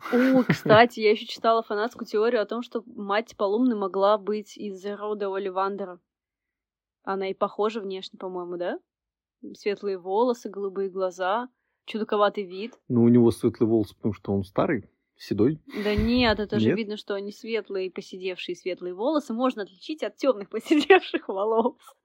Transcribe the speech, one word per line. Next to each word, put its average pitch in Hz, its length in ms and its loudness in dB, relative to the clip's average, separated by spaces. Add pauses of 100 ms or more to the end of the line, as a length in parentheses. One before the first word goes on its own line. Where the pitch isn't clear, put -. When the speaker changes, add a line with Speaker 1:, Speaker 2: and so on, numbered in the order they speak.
(100)
Speaker 1:
О, 254 340 4
кстати, 233 560 6
я 214 120 4
ещё 240 140 0
читала 226 360 0
фанатскую 220 440 -6
теорию 220 360 0
о 202 40 -2
том, 226 160 -6
что 240 240 -10
мать 208 520 -6
Полумны 220 360 2
могла 196 440 2
быть 208 400 -6
из 190 260 -10
рода 202 500 -6
Оливандера. 190 640 -4 (1040)
Она 196 260 -4
и 190 40 -8
похожа 214 460 -2
внешне, 190 380 -10
по-моему, 180 400 -8
да? 196 200 -6 (760)
Светлые 202 440 -6
волосы, 220 520 -2
голубые 196 380 -6
глаза, 185 600 -4 (360)
чудаковатый 208 600 0
вид. 190 340 -12 (100)
Speaker 2:
Ну, 120 140 4
у 120 60 8
него 120 240 8
светлые - 360 0
волосы, 110 280 0
потому 110 180 -4
что - 180 -6
он 98 120 -2
старый, 139 440 -2 (280)
седой. 120 440 0 (240)
Speaker 1:
Да 208 120 0
нет, 226 420 2
это 208 220 -2
же 110 80 4
Speaker 2:
Нет? 165 100 4
Speaker 1:
видно, 214 180 -6
что 208 180 -8
они 202 180 -8
светлые, 202 580 -6
поседевшие 185 640 -10
светлые 180 400 -8
волосы 262 380 -2
можно 240 320 -2
отличить 277 400 -12
от 208 120 -8
тёмных 208 340 0
<laughs> - 0 -
поседевших 302 800 4
волос. 220 460 0 (300)